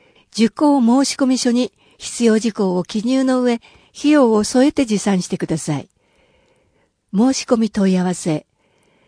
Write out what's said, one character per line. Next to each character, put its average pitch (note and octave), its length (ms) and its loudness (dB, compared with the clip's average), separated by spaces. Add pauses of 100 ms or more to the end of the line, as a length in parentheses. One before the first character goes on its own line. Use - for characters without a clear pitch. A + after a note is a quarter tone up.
(320)
受 A3 180 0
講 C#4+ 300 0
申 A#3 60 2 (300)
込 C4 200 0
書 A#3+ 160 -2
に A#3+ 200 -2 (240)
必 - 280 -6
要 A3 140 4
事 G#3+ 140 -4
項 F#3+ 240 -2
を F3 80 -4
記 G#3+ 180 -6
入 C4 220 0
の B3+ 180 0
上、 A#3+ 180 -2 (360)
費 D4 160 0
用 C4 200 4
を G#3+ 120 2
添 B3+ 220 2
え D4+ 60 2
て C#4 140 0
持 G#3+ 120 0
参 F#3+ 240 0
し - 60 -10
て F#3 100 -6
く D3+ 80 -6
だ D#3+ 120 -4
さ D3 200 -6
い。 - 100 -14 (1300)
申 B3 180 2
し - 120 -6
込 B3 120 0
み A3 140 0
問 F#3+ 220 0
い F#3 40 2
合 F3+ 80 0
わ F3+ 100 -2
せ、 D#3 320 -6 (600)